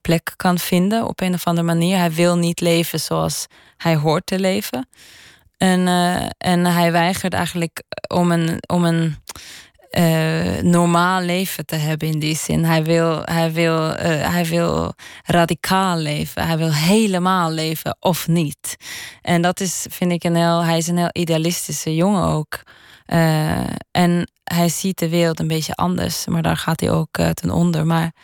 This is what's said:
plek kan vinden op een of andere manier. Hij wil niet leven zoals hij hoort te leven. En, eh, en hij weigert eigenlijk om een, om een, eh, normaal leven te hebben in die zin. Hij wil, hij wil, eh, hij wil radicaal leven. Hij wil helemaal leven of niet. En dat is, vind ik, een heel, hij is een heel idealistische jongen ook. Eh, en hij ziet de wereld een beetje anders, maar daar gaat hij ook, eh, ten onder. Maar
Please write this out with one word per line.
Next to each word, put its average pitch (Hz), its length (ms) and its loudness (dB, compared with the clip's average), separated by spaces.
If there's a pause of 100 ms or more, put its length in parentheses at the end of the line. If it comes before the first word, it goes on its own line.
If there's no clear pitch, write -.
plek - 340 -2
kan 180 240 0
vinden 196 480 0
op - 140 -6
een 185 120 0
of 170 140 -4
andere 170 200 0
manier. 170 300 2
Hij 170 140 2
wil 175 260 2
niet 170 220 0
leven 170 400 0
zoals 160 460 -4 (320)
hij 165 180 2
hoort 156 300 0
te 185 140 -4
leven. 208 480 -2 (680)
En, 185 300 4
eh, 180 380 2 (120)
en 175 280 2
hij 175 260 2
weigert 175 420 0
eigenlijk 175 500 -4 (240)
om 175 240 2
een, 165 260 0 (100)
om 175 180 2
een, 165 300 0 (720)
eh, 160 720 0
normaal 175 600 4
leven 175 440 -4
te - 100 -8
hebben 156 320 -2
in 156 120 -2
die 156 160 -2
zin. 156 280 0
Hij 165 200 4
wil, 165 420 2
hij 165 260 0
wil, 160 440 0
eh, 165 380 -2
hij 175 120 0
wil 170 480 -2 (300)
radicaal 175 760 2
leven. 156 500 -4
Hij 165 100 0
wil 160 160 0
helemaal 185 800 2
leven 160 480 -4
of - 280 -2
niet. 165 480 -2 (460)
En 170 200 0
dat 180 180 0
is, - 300 -6
vind 180 220 -2
ik, 170 120 -2
een 170 120 2
heel, 170 280 2
hij 165 140 2
is 165 100 -2
een 175 100 0
heel 175 140 2
idealistische 160 840 -2
jongen 180 280 2
ook. 156 380 -2 (440)
Eh, 160 540 2 (320)
en 175 400 2 (120)
hij 170 260 2
ziet 190 300 -4
de 165 100 0
wereld 165 300 0
een 160 80 -2
beetje 160 280 -4
anders, 175 520 -2
maar 165 140 0
daar 165 160 0
gaat - 220 -2
hij - 120 0
ook, 160 260 -2
eh, 170 120 0
ten 170 200 -4
onder. 170 360 0
Maar 165 260 0 (120)